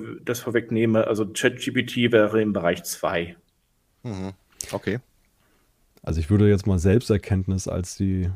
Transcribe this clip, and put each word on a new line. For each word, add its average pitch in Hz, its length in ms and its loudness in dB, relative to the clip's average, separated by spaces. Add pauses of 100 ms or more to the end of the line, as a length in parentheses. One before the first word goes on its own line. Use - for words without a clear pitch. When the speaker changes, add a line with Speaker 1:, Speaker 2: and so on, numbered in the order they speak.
(240)
Speaker 1:
das 120 160 -4
vorwegnehme. 113 680 0
Also 110 180 0
Chat 123 340 0
G - 120 -4
P 127 120 -2
T 120 280 0
wäre 107 280 4
im 107 140 0
Bereich 85 300 0
zwei. 85 520 -4 (680)
Speaker 2:
Mhm. 95 300 -8 (380)
Okay. 101 280 -4 (1040)
Speaker 3:
Also 80 160 -2
ich 80 100 -2
würde 104 180 6
jetzt 101 200 4
mal 95 100 2
Selbsterkenntnis 95 920 2
als 90 300 -6
die 95 380 0